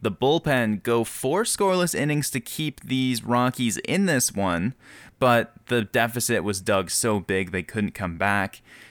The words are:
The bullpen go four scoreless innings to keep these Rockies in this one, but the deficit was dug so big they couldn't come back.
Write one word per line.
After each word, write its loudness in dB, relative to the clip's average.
The 0
bullpen 0
go 2
four -2
scoreless 0
innings 0
to -4
keep -8
these -2
Rockies 0
in 0
this 2
one, 0
but 4
the 0
deficit 0
was -2
dug 0
so 0
big -2
they -4
couldn't -4
come -6
back. 0